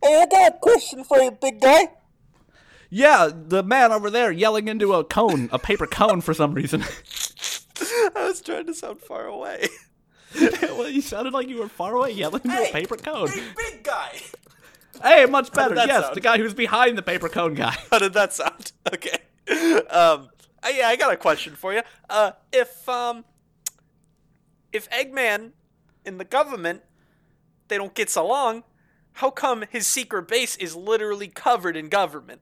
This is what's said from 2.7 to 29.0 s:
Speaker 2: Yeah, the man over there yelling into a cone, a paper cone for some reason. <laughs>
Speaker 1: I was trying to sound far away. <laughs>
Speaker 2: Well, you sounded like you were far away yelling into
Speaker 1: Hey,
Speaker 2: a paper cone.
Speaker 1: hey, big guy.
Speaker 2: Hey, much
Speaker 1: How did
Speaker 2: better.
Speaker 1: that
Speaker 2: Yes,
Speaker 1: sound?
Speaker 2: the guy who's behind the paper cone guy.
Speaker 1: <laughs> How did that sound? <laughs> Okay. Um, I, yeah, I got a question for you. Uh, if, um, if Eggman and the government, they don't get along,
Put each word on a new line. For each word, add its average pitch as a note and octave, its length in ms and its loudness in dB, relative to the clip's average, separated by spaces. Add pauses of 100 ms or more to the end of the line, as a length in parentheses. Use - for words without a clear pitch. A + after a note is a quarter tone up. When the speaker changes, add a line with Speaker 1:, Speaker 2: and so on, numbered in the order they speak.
Speaker 2:
Yeah, G#3+ 440 6
the E3 280 -2
man A#3+ 300 4
over G#3 180 -2
there A#3 200 0
yelling G#3+ 380 -2
into G#3 240 0
a E3+ 120 2
cone, E3+ 480 0
a C3+ 60 -2
paper - 280 -2
cone G#3 340 0
for D#3+ 140 -2
some D3 180 0
reason. D#3 300 -4
<laughs> - 1000 -12
Speaker 1:
I A#4 300 -2 (160)
was F#4 160 -6
trying E4 240 -8
to E4 80 -10
sound A3 260 -14
far - 260 -12
away. - 460 -8
<laughs> - 60 -20 (840)
Speaker 2:
Well, A#3+ 260 -6
you C#4 140 -2
sounded A#3+ 320 -8
like B3+ 140 -4
you B3+ 100 -12
were G#3+ 100 -8
far G3 260 -8
away B3+ 180 0
yelling F#3+ 320 -6
into D4 120 -2
Speaker 1:
Hey, C#4 140 0
Speaker 2:
a - 20 -14
paper F3 240 -6
cone. A3+ 320 -6
Speaker 1:
hey, - 140 -8 (120)
big A4 280 -10
guy. G#3 360 -8 (840)
Speaker 2:
Hey, C#4+ 240 8
much C4+ 280 0
Speaker 1:
How C4+ 140 2
did G#3+ 60 -2
Speaker 2:
better. - 0 -
Speaker 1:
that A#3+ 140 2
Speaker 2:
Yes, A#3 160 2
Speaker 1:
sound? C3+ 120 -6
Speaker 2:
the F#3+ 60 -8
guy A3+ 160 2
who's A3 160 -2
behind A#3 420 0
the F#3+ 60 -8
paper F3 260 -4
cone E3+ 260 -2
guy. A#2+ 280 -2
Speaker 1:
<laughs> - 80 -6
How A3+ 80 6
did G3 160 0
that G3+ 180 2
sound? - 460 -6
<laughs> - 160 -6
Okay. - 220 -8 (720)
Um, D#3 400 4 (320)
I, - 120 -2
yeah, B3+ 140 2
I A#3 80 2
got C4+ 160 2
a E3+ 60 0
question D3+ 360 -2
for F#3+ 200 -6
you. A3+ 80 -2 (260)
Uh, G#3 240 2 (180)
if, - 380 -2
um, A#3+ 380 -6 (1500)
if G#3 180 -8
Eggman A#3+ 600 -4 (560)
and F#3+ 120 -16
the F#3 60 -10
government, G#3 580 -4 (840)
they G#3 80 -4
don't G3 180 -8
get G#3 220 -4
along, A3+ 480 -2 (520)